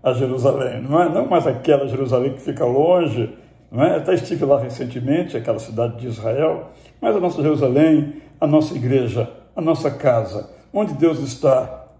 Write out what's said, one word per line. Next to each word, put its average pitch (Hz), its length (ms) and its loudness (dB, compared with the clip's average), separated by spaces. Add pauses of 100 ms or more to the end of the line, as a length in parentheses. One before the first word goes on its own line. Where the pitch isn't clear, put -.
a 131 120 2
Jerusalém, 127 680 0
não 143 200 0
é? 170 80 2
Não - 180 -2
mais 165 180 2
aquela 139 420 2
Jerusalém 127 460 -2
que - 80 -14
fica - 240 -4
longe, 139 720 2 (340)
não 117 120 0
é? 175 140 2
Até 160 160 0
estive 156 320 -2
lá 139 140 4
recentemente, 127 760 -4
aquela 113 240 -4
cidade 117 380 -4
de 123 100 -10
Israel, 113 640 -2 (320)
mas 220 140 0
a 202 40 0
nossa 175 220 -2
Jerusalém, 147 760 2 (240)
a - 80 0
nossa 151 280 2
igreja, 123 540 0 (260)
a 185 60 -6
nossa 156 300 0
casa, 104 580 0 (240)
onde 202 200 -2
Deus 151 260 2
está 135 680 0 (140)